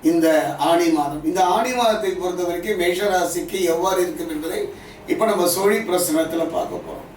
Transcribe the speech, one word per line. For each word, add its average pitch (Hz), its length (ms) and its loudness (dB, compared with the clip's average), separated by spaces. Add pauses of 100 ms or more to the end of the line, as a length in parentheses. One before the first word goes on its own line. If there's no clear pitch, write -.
(100)
இந்த 330 180 4 (420)
ஆனி 339 260 4
மாதம், 302 320 -2
இந்த 359 120 0 (160)
ஆனி 247 220 0
மாதத்தை 208 360 2
பொறுத்த 180 340 -4
வரைக்கும் 185 340 -2
மேஷராசிக்கு 180 760 0 (160)
எவ்வாறு 185 300 2
இருக்கும் 160 320 -6
என்பதை 160 240 -4 (520)
இப்ப 220 180 2
நம்ம 180 160 2 (100)
சோழி 202 220 4 (120)
பிரசனத்துல 165 560 0 (100)
பார்க்க - 300 -6
போறோம். - 300 -14